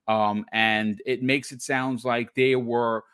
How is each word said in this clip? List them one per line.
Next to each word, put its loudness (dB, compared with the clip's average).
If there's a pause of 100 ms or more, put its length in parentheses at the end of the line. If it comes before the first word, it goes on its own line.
um, 2
and 2
it -2
makes 0
it -14
sounds -2
like -2
there 4
were 0 (100)